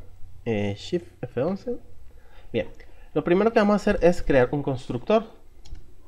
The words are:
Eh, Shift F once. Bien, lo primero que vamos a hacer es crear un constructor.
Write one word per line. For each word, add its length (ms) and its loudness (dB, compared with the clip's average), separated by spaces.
Eh, 340 0
Shift 280 -6
F 200 -4
once. 340 -4
Bien, 160 -2
lo 100 0
primero 300 4
que 60 4
vamos 160 6
a 20 6
hacer 260 2
es 200 6
crear 300 6
un 100 0
constructor. 640 0